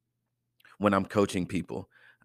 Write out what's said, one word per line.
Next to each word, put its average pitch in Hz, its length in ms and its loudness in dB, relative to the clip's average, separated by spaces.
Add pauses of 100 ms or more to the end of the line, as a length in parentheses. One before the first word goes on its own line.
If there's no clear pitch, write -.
(800)
when 101 140 4
I'm 95 140 2
coaching 98 400 0
people, - 420 -8 (360)